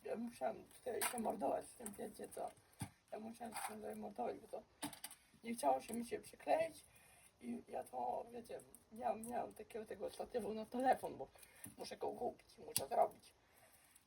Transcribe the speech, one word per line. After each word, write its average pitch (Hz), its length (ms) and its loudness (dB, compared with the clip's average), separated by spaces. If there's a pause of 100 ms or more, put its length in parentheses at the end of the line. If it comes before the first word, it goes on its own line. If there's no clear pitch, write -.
ja 202 140 0
musiałem - 500 -2
tutaj - 360 -2
się - 160 2
mordować - 480 2
w - 80 -16
tym, 214 180 -8
wiecie - 360 -6
co? - 260 -4 (580)
Ja 220 80 -4
musiałem 226 340 -6
się - 200 -4
tutaj 214 220 -4
mordować, 214 440 -2
bo - 80 -16
to - 140 -4 (840)
nie 233 100 0
chciało 262 280 6
się - 120 -6
mi 233 120 0
się 214 120 -2
przykleić. - 640 4 (560)
I - 280 -4
ja 110 160 -2
to, - 480 0
wiecie, - 280 -6 (320)
miałem, 220 360 0
miałem 240 260 0
takiego 214 320 -6
tego 208 240 -4
statywu 214 440 0
na 220 120 -2
telefon, 247 520 4
bo 131 100 -6 (500)
muszę - 180 -6
go - 140 0
kupić, - 480 -4
muszę - 300 -2
zrobić. - 440 2 (760)